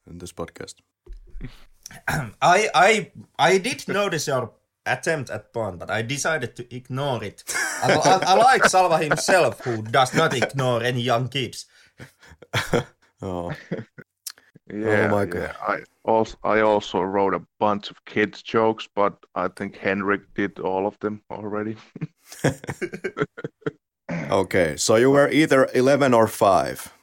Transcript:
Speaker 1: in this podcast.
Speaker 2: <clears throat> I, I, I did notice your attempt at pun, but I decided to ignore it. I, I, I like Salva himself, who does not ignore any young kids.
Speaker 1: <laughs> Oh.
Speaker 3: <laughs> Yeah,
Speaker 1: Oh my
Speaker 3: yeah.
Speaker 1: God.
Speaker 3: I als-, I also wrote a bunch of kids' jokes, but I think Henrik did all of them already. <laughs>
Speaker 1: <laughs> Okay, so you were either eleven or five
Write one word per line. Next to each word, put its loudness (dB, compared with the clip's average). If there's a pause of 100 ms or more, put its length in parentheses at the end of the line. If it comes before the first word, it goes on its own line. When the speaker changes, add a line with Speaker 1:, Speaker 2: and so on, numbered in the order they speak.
Speaker 1:
in -16
this -14
podcast. -12 (640)
Speaker 2:
<clears throat> -16
I, 2
I, 4 (260)
I 4
did -4
notice -2
your -4 (320)
attempt -2
at -12
pun, -6
but -10
I -2
decided -4
to -12 (100)
ignore -6
it. -12 (400)
I, 2
I, 4 (120)
I 8
like 6
Salva 4
himself, 2
who -4
does 2
not 2
ignore 0
any -2
young 0
kids. -8
Speaker 1:
<laughs> -6 (360)
Oh. -6
Speaker 3:
<laughs> -20 (1080)
Yeah, 0
Speaker 1:
Oh 2
my 2
Speaker 3:
yeah. -2
Speaker 1:
God. -6 (100)
Speaker 3:
I -2 (260)
als-, 0
I 2
also 2
wrote 0
a -6 (100)
bunch 0
of -20
kids' -2
jokes, 0
but 0 (200)
I -4
think -10
Henrik -2 (120)
did -4
all -2
of -6
them -6 (100)
already. -8 (680)
<laughs> -
Speaker 1:
<laughs> 2 (1800)
Okay, 0
so 2
you 6
were 4
either 4
eleven 4
or 6
five 0